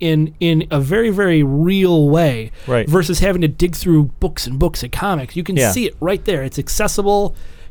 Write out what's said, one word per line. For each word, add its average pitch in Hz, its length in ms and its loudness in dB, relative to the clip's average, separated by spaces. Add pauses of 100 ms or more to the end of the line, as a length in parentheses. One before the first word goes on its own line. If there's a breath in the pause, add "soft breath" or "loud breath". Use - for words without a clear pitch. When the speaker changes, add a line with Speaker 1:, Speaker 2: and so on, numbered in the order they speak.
Speaker 1:
in, 156 400 0
in 160 300 2
a 143 100 0
very, 208 300 0
very 185 320 2
real 165 680 2
way 143 440 2 (140 loud breath)
Speaker 2:
Right. 123 220 0
Speaker 1:
versus 165 320 2
having 180 220 2
to 156 60 2
dig 175 280 0
through 156 280 4 (160)
books - 260 -4
and 131 120 -6
books 151 240 0
of 123 100 -8
comics. 165 440 -4
You 175 80 -4
can 190 140 -4
Speaker 2:
Yeah. 113 140 2
Speaker 1:
see 120 140 -2
it - 140 -8
right 175 240 -2
there. 156 180 -2
It's 135 160 -6
accessible. 202 760 0 (360 soft breath)